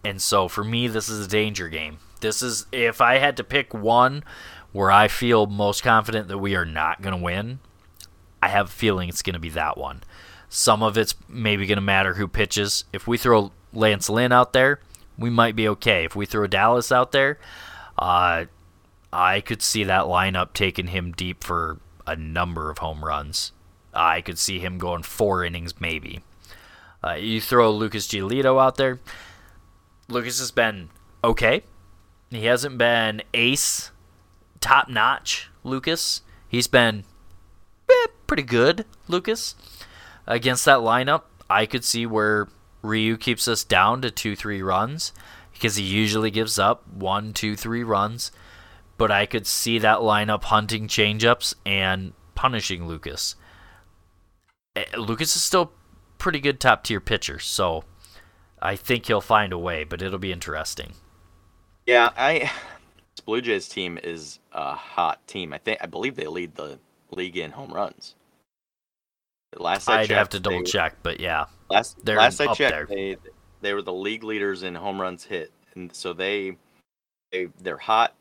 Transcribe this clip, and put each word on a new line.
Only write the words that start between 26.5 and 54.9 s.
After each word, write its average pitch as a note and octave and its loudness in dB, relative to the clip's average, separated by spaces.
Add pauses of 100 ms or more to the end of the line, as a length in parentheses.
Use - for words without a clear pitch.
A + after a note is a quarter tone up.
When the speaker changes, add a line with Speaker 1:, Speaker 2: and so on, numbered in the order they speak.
Speaker 1:
Uh, E2+ -4
you G#2+ -4
throw A#2 6
Lucas G#2+ -2
Giolito C3 2
out C3 4
there. C3 0 (1080)
Lucas A#2+ -4
has C3 -6
been G#2 0 (340)
okay. A#2+ 2 (680)
He A2+ -6
hasn't B2 2
been A#2 2 (100)
ace, - 0 (680)
top-notch C3 2 (140)
Lucas. C3 -4 (260)
He's A#2+ -2
been, A2+ 4 (840)
eh, B4 6 (200)
pretty D#3 0
good B2+ 2 (220)
Lucas. F3+ -4 (720)
Against B2 0
that C3+ 8
lineup, B2 2 (260)
I G#2 4
could A#2 -4
see A#2 -2
where G#2+ 2 (340)
Ryu A2 0
keeps - -2
us A#2 0
down G#2+ 4
to B2 -4
two, G#2 -4
three G2+ -6
runs G2+ -2 (400)
because G#2+ -4
he G#2 -4
usually G#2+ 0
gives A2 -2
up G2+ 0
one, G2 -6
two, G#2+ -4
three A#2 -6
runs. A2 -2 (640)
But A2 2
I G2+ 2
could G#2+ -4
see A#2 -2
that G#2+ 4
lineup G#2+ 0
hunting G#2+ 0
changeups G#2+ 2 (100)
and F#2+ -2 (220)
punishing G2 -4
Lucas. D#2 -8 (1400)
Eh, G2+ -4 (100)